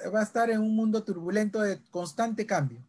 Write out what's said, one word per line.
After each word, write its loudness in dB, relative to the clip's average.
va 2
a 2
estar 2
en 2
un 2
mundo 2
turbulento -2
de 0
constante -2
cambio. -2